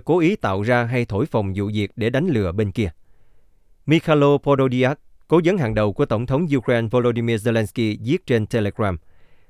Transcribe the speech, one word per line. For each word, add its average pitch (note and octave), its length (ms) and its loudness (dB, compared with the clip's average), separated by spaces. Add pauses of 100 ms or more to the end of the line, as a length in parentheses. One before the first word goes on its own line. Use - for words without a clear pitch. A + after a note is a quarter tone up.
cố E3+ 140 2
ý F3 160 2
tạo G2+ 260 -2
ra A#2+ 220 2
hay A#2+ 220 -2
thổi G#2 200 -2
phồng G2 300 -2
vụ G2+ 180 -2
việc G#2 220 -4
để A2+ 140 -2
đánh C3+ 180 0
lừa G#2 240 0
bên G2+ 200 -2
kia. G2+ 180 -2 (960)
Mikhailo D3 520 4
Podolyak, C3 640 0 (280)
cố E3 180 4
vấn G3 120 2
hàng A2 180 -2
đầu G#2+ 180 0
của C#3+ 120 -2
Tổng A#2 200 -2
thống D3+ 220 -2 (100)
Ukraine A#2 300 -2
Volodymyr A#2 600 0
Zelensky, A2+ 560 -2
viết C3+ 220 -2
trên A2 200 0
Telegram, G2+ 520 -2 (520)